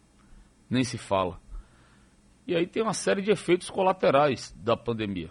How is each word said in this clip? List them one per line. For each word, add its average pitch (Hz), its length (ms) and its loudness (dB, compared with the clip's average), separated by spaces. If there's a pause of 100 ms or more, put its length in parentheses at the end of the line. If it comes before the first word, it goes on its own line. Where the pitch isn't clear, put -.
(680)
nem 127 140 0
se 120 140 -6
fala. 95 420 -2 (1080)
E 175 80 -2
aí 170 100 2
tem - 160 -4
uma 220 120 -2
série 196 280 0
de 196 100 0
efeitos 180 380 0
colaterais 160 880 2
da 110 180 0
pandemia. 101 560 -4